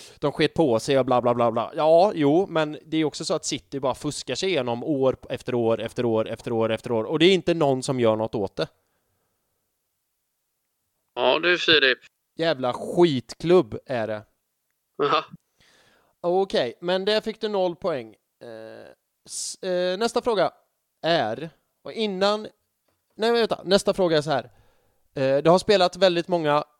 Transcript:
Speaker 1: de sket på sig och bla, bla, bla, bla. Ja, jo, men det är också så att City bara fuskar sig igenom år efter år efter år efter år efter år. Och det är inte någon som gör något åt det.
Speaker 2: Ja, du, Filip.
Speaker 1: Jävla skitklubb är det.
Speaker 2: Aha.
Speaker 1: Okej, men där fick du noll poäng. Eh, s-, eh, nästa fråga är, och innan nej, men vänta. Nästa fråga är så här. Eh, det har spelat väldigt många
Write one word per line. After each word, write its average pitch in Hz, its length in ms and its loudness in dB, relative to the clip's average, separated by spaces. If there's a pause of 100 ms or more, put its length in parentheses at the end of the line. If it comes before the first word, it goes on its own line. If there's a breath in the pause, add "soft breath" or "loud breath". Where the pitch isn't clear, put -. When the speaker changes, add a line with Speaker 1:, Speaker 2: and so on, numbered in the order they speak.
(200 loud breath)
Speaker 1:
de 147 120 -2
sket 147 220 0
på 131 260 2
sig 135 200 0
och 131 60 2
bla, 123 160 2
bla, 120 120 2
bla, 120 180 2
bla. 110 240 -4
Ja, 160 400 4
jo, 156 340 2
men 156 360 -2
det 156 120 -4
är 156 80 2
också 151 200 -6
så 180 80 -4
att 156 120 -4
City - 340 -8
bara 131 160 -2
fuskar - 400 -8
sig 185 140 -4
igenom 123 340 -2
år 131 340 0 (120)
efter 123 260 -6
år 113 260 0
efter 117 240 -4
år 110 240 0
efter 117 220 -8
år 113 200 0
efter 110 200 -6
år. 113 120 0
Och 147 160 -2
det 165 60 4
är 190 80 6
inte 175 200 0
någon 139 300 0
som 131 160 -2
gör 110 160 4
något 110 200 -4
åt 98 200 -6
det. 156 120 -4 (2500)
Speaker 2:
Ja, 127 240 2
du, 175 180 0
Filip. 139 420 2 (360)
Speaker 1:
Jävla 131 380 -2
skitklubb 160 1120 0
är 113 220 -4
det. 107 160 -8 (800)
Speaker 2:
Aha. 156 220 0 (960 soft breath)
Speaker 1:
Okej, 175 600 -2
men 185 240 -4
där 214 160 0
fick 220 200 -8
du 220 60 -4
noll 185 280 -2
poäng. 123 400 -8 (280)
Eh, 110 440 -18 (380)
s-, - 380 -12
eh, 180 340 -2
nästa 233 240 -2
fråga 196 300 0 (500)
är, 151 480 -2 (340)
och - 80 -14
innan 208 560 -2 (680)
nej, 220 160 0
men 233 80 2
vänta. 214 240 -2
Nästa 190 300 2
fråga 175 240 2
är 151 40 0
så 151 100 -2
här. 131 120 -2 (720)
Eh, 135 280 0
det 160 60 4
har 180 100 8
spelat 185 360 2
väldigt 175 320 2
många 156 360 0 (160)